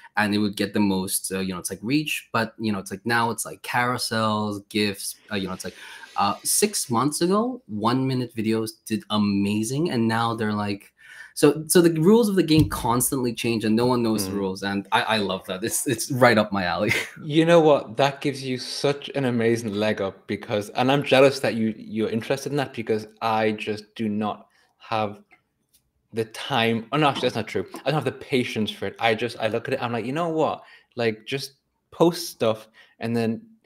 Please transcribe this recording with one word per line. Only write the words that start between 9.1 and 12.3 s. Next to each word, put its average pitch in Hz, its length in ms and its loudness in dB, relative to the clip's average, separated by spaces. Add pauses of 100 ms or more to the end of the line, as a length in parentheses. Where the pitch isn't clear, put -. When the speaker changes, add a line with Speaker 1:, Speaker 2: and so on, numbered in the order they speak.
Speaker 1:
and 117 160 0
now 117 280 0
they're 107 180 -2
like, 104 380 -6 (440)
so, 156 320 4
so 180 140 6
the 170 100 6 (100)
rules 214 280 6
of 196 60 0